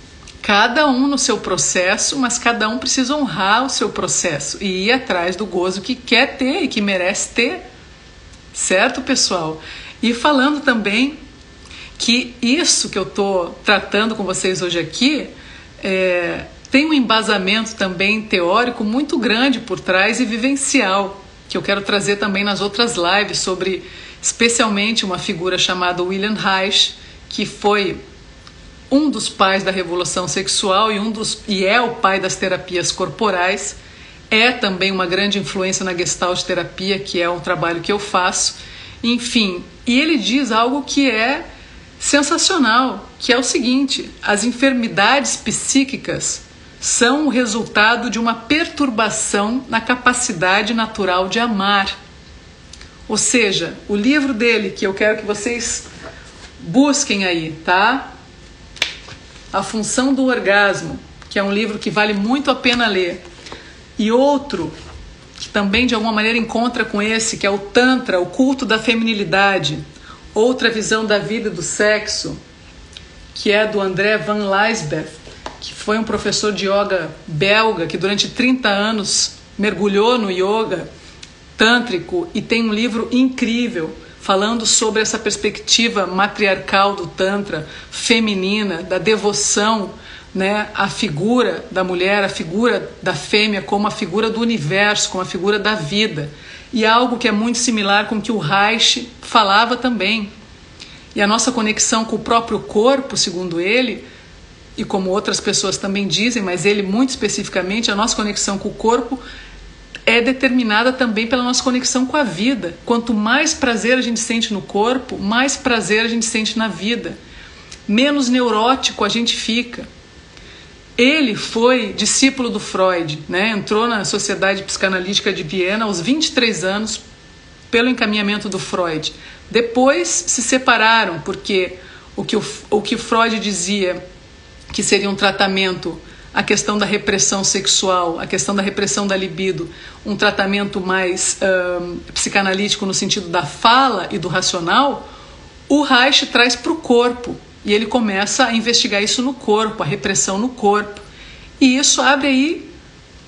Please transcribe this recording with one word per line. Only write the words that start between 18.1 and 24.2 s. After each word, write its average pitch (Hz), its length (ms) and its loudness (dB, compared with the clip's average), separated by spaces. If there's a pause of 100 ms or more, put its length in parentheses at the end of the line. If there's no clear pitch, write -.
teórico 214 600 0
muito 277 340 0
grande 226 400 2
por 180 200 -6
trás 202 420 2
e 254 40 0
vivencial, 214 1000 0 (260)
que - 80 -4
eu 175 60 -2
quero 202 200 0
trazer 202 340 0
também 202 260 -2
nas 202 180 -2
outras 233 360 0
lives 185 420 0
sobre, 185 460 -4 (380)